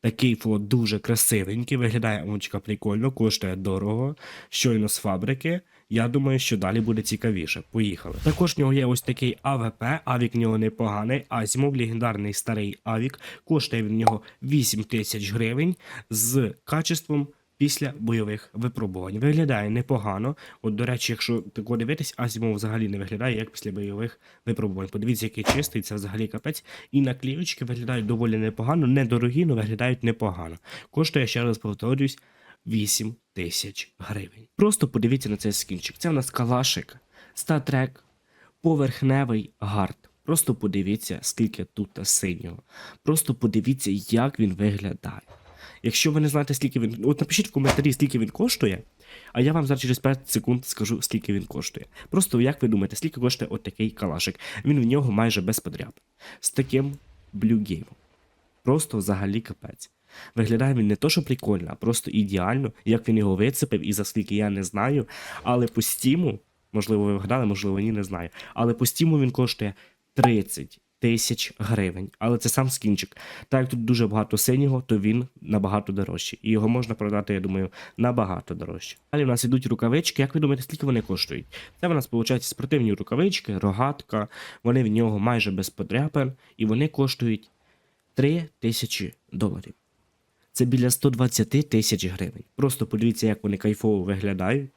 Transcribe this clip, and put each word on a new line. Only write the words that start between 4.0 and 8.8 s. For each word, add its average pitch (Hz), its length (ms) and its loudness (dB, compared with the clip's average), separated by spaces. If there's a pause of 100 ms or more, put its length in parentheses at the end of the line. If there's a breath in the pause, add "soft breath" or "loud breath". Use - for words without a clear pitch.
щойно 110 400 2
з - 80 -2
фабрики. 131 640 -2 (280 soft breath)
Я 113 180 2
думаю, 135 320 2
що 120 180 0
далі 95 240 0
буде 110 200 2
цікавіше. 98 720 -2
Поїхали. 101 520 -4
Також 156 340 2
в - 20 -6
нього 135 140 4
є 135 120 2